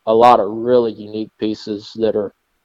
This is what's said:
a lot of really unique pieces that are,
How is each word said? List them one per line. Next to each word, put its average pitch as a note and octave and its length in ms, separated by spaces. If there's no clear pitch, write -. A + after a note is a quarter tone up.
a A2 80
lot A#2 260
of G2+ 120
really A#2 400
unique G#2+ 480
pieces G#2+ 560
that A2 200
are, G#2 180